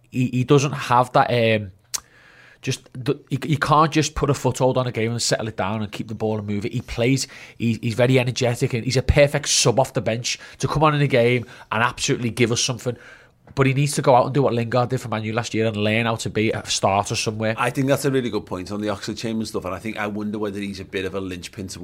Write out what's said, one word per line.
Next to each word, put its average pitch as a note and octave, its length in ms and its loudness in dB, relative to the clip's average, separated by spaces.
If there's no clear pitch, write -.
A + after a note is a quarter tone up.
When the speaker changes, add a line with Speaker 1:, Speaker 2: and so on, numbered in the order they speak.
Speaker 1:
he, B2+ 180 0
he B2 160 0
doesn't C#3+ 280 4
have B2 400 2
that, - 180 4
um, A2+ 400 2
just - 320 -8
the, C3 220 -4
he, C3+ 120 -2
he D3 140 0
can't D3+ 360 4
just D#3 220 2
put C#3 140 0
a C#3 60 4
foothold B2+ 420 2
on B2+ 100 2
a A#2+ 60 -4
game A2+ 200 0
and A#2 100 -4
settle - 260 -2
it G#2+ 80 -10
down G#2+ 240 -2
and G#2 120 -6
keep A2 160 -10
the A2+ 60 -8
ball A2 220 -2
and G#2 100 -6
move G#2 200 -4
it. - 60 -6
He B2+ 100 -4
plays, B2 460 0
he, A2+ 240 0
he's A#2 140 -4
very B2+ 240 4
energetic, B2 560 0
and A2+ 100 -4
he's B2+ 120 -2
a B2+ 60 4
perfect C#3+ 460 4
sub A#2+ 320 4
off - 140 0
the A#2+ 80 -2
bench A2+ 360 -4
to C3+ 100 -2
come D3 140 0
on D3+ 120 4
in C#3+ 60 0
a C#3+ 60 4
game A#2+ 400 4
and G#2+ 120 0
absolutely A#2+ 480 -2
give A2 200 2
us A#2 100 0
something. A#2+ 360 -4
But C3+ 120 2
he C3 80 2
needs C#3+ 200 0
to D#3 80 -2
go C#3 140 6
out B2+ 100 4
and C3 80 -4
do C#3+ 80 2
what A2+ 100 2
Lingard A#2 360 0
did B2+ 120 -4
for - 80 -10
Man A2 140 -4
U G#2+ 100 -4
last A2 220 -4
year A2 120 2
and G#2+ 100 -2
learn G#2+ 280 0
how A2+ 120 -2
to G#2+ 120 -8
be G#2+ 220 0
a - 160 -6
starter G2+ 480 0
somewhere. A2 420 -2
Speaker 2:
I B2 140 0
think C3 160 -2
that's C3+ 180 0
a C#3+ 60 0
really C3 180 0
good G2+ 160 -4
point F#2 280 -8
on G#2 80 -4
the G#2+ 80 -2
Oxlade-Chamberlain A2 580 -6
stuff, F#2+ 180 -6
and F2+ 80 -6
I F#2 60 -8
think, A2 180 -8
I G#2+ 120 -4
wonder G#2 300 -6
whether G#2 200 -6
he's G2 220 -8
a F#2+ 40 -14
bit F#2+ 200 -6
of F2+ 100 -6
a G2 60 -6
linchpin F#2 480 -10
to F2+ 160 -14